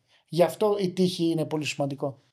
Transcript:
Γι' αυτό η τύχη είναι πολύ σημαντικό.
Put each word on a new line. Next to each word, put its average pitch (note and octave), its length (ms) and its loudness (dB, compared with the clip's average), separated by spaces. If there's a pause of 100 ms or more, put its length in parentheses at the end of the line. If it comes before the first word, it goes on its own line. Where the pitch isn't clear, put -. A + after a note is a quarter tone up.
(280)
Γι' E3 160 4
αυτό G#3 360 2
η F3+ 100 0
τύχη F3+ 400 0
είναι D#3+ 160 0
πολύ D3+ 200 -4
σημαντικό. C#3 540 -4 (140)